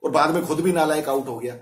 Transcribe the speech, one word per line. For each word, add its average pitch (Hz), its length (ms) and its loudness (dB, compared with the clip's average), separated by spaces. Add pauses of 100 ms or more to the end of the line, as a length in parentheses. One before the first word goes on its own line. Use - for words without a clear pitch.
और 151 80 -2
बाद 151 220 4
में 175 120 0
खुद 156 160 -2
भी 185 120 2
नालायक 156 360 2
आउट 135 180 0
हो 120 120 -8
गया। 123 220 -6